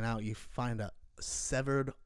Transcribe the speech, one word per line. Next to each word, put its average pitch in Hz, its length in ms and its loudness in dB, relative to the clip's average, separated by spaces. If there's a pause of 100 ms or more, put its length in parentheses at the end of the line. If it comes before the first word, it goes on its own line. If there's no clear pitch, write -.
out, 113 180 0
you 107 120 -2
find 120 460 -2
a 101 100 -4 (280)
severed 135 720 2 (140)